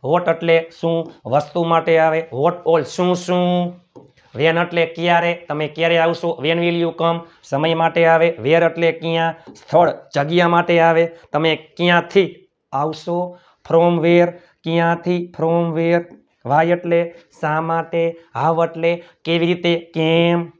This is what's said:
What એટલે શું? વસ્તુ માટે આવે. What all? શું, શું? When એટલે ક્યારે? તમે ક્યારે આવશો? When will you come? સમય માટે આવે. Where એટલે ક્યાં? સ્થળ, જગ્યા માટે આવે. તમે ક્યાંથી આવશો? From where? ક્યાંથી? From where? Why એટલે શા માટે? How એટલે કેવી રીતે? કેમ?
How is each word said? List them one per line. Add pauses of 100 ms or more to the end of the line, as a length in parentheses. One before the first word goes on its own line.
(100)
What
એટલે (100)
શું? (140)
વસ્તુ
માટે
આવે. (120)
What (160)
all?
શું,
શું? (680)
When
એટલે
ક્યારે? (140)
તમે
ક્યારે
આવશો?
When
will
you
come? (220)
સમય
માટે
આવે.
Where
એટલે
ક્યાં? (200)
સ્થળ, (240)
જગ્યા
માટે
આવે. (220)
તમે
ક્યાંથી (240)
આવશો? (320)
From
where? (340)
ક્યાંથી?
From
where? (420)
Why
એટલે (260)
શા
માટે?
How
એટલે (200)
કેવી
રીતે?
કેમ?